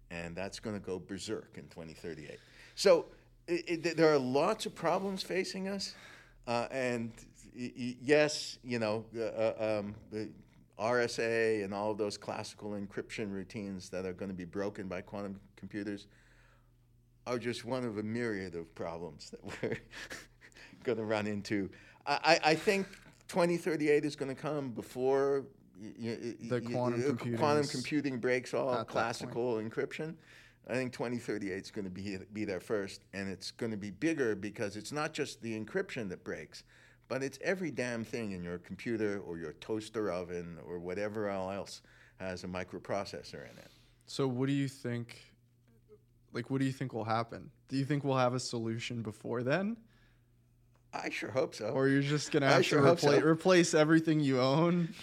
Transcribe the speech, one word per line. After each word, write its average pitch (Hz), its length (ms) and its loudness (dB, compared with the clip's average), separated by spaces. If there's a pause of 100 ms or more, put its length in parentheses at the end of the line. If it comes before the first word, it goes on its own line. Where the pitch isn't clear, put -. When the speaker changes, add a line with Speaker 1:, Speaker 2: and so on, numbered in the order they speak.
(120)
Speaker 1:
and 85 240 -8
that's 95 240 -6
gonna 104 200 -6
go 92 200 -6
berserk 95 580 -8
in 73 100 -14
twenty 80 260 -14
thirty-eight. 76 460 -12 (340)
So 180 320 6 (420)
i-, 170 60 -2 (160)
i-, 170 80 0
th-, 160 180 -2
there 156 160 8
are 151 60 8
lots 139 480 2
of 214 80 -6
problems 190 500 0
facing 190 440 -4
us, 196 260 -6 (540)
uh, 117 240 2
and 120 400 -2 (440)
y-, 123 220 -6
y-, 123 240 -6
yes, 147 600 4
you 120 160 -2
know, 110 260 0 (120)
uh, 113 60 -2
uh, 110 580 0
um, 101 140 -6 (160)
the 107 180 -6 (480)
R 120 240 2
S 120 180 -2
A 113 440 2
and 98 100 -4
all 104 180 0
of 101 60 -2
those 104 200 -2
classical 107 540 -8
encryption 101 600 -6
routines 98 580 -8
that 95 160 -6
are 92 80 -4
gonna 95 200 -8
be 90 120 -8
broken 101 420 -6
by 92 140 -6
quantum 98 380 -10 (180)
computers 101 500 -6 (1200)
are 123 120 -2
just 117 260 -6
one 127 180 -2
of 110 140 -4
a 107 60 -2
myriad 107 520 -4
of 85 200 -10
problems 82 560 -10
that - 120 -18
<laughs> - 200 -12
we're 113 140 -2 (1040)
gonna 110 200 0
run 107 240 2
into. 101 420 -2 (360)
I, 147 380 6
I, 156 80 8
I 165 40 6
think 196 320 2 (400)
twenty 175 300 4
thirty-eight 151 480 4
is 143 100 -2
gonna 135 200 -4
come 143 340 -4
before 135 720 2 (360)
y-, 101 180 -12
y-, 113 200 -4 (220)
y-, 117 100 -8
Speaker 2:
The 123 120 0
Speaker 1:
y-, 117 100 -6
Speaker 2:
quantum 123 300 0
Speaker 1:
y-, 131 60 2
Speaker 2:
computing 120 320 0
Speaker 1:
quantum 147 220 4
Speaker 2:
is 135 100 0
Speaker 1:
computing 135 480 -2
breaks 123 340 0
all 131 180 0
Speaker 2:
at - 20 2
that 123 40 2 (100)
point. - 20 -16
Speaker 1:
classical 120 680 -2
encryption. 135 600 -4 (520)
I 107 60 -4
think 127 200 -2
twenty 123 240 -4
thirty-eight 101 460 -4
is - 80 -14
gonna 98 180 -6
be, 95 280 -6 (160)
be 104 120 -4
there 92 140 -2
first, 98 440 -4 (100)
and 98 160 -4
it's 92 220 -8
gonna 110 260 -4
be 101 140 -6
bigger 135 440 0
because 101 420 -6
it's 101 140 -10
not 151 220 -4
just - 280 -6
the 113 180 -6
encryption 120 500 -4
that 90 140 -10
breaks, 80 400 -10 (440)
but 131 140 -2
it's 135 200 -6
every 185 300 -2
damn 120 320 -2
thing 110 280 -6
in 90 120 -6
your 87 140 -6
computer 104 640 -2
or 85 180 -8
your 78 160 -8
toaster 110 580 -4
oven 87 540 -6
or 87 140 -8
whatever 104 500 -4
else 95 520 -4 (380)
has 92 240 -6
a 95 40 -6
microprocessor 90 1040 -6
in - 80 -20
it. - 100 -20 (380)
Speaker 2:
So 139 200 -2
what 131 200 0
do 139 60 2
you 139 140 2
think, 120 540 -6 (1120)
like, - 160 -4
what 135 100 0
do 135 60 2
you 131 60 0
think 131 220 -6
will 113 100 -2
happen? 113 480 -2 (160)
Do 131 100 -2
you 135 80 2
think 143 180 0
we'll 135 140 2
have 127 160 4
a 127 60 0
solution 117 640 -4
before 117 400 -4
then? 190 340 0 (1160)
Speaker 1:
I - 160 -4
sure - 200 -6
hope 127 240 0
so. 107 180 -6
Speaker 2:
Or 135 180 4
you're 139 120 6
just 143 300 0
gonna 139 160 6
Speaker 1:
I 139 60 10
Speaker 2:
have 170 120 8
Speaker 1:
sure 147 160 6
Speaker 2:
to 147 60 10
Speaker 1:
hope 170 140 8
so. 147 80 8
Speaker 2:
repla-, 139 140 8
replace 165 520 8
everything 156 440 8
you 135 220 6
own 160 600 4